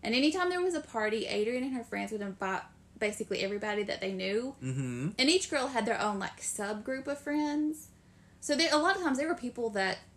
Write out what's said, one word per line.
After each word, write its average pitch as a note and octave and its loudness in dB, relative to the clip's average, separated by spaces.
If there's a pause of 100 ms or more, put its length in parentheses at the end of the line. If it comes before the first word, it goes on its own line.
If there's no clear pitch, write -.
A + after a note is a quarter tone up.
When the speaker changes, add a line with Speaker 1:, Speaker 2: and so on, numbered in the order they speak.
Speaker 1:
And A3 0
anytime E4 4
there F4+ 0
was F4+ 2
a D#4 0
party, G#3+ -2
Adrian A3+ 0
and C4 -2
her A#3 -4
friends G3+ -4
would G#3+ -4
invite G3 -4 (360)
basically G#3+ -2
everybody G#3 -2
that - -4
they G3 -2
knew. G3+ -2
Speaker 2:
Mm-hmm. C3 -2
Speaker 1:
And C4 4
each F#4 4
girl C#4 0
had A#3+ 0
their A3+ 0
own, G#3 0
like, F#3+ -8
subgroup G#3+ -4
of C#4+ -4
friends. D4+ 0 (520)
So D4 0
there, D#4+ 4
a D#4 6
lot F4+ 6
of F#4 -4
times C4 4
there D4+ 0
were E4+ 2
people A#3+ -4
that F#3+ 0 (180)